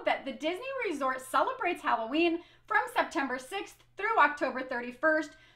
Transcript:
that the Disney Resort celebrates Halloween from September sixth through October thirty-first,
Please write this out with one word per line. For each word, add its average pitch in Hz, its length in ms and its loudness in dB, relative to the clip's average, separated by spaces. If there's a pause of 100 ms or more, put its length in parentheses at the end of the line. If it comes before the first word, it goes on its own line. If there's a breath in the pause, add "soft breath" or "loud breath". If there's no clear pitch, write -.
that 277 180 0
the 269 80 -6
Disney 349 340 -4 (220)
Resort 262 320 -2
celebrates 359 640 0
Halloween 302 580 0 (260 loud breath)
from 440 140 2 (160)
September 269 420 0
sixth 392 380 -8 (200)
through 427 220 0
October 277 440 4
thirty-first, 262 680 0 (260 soft breath)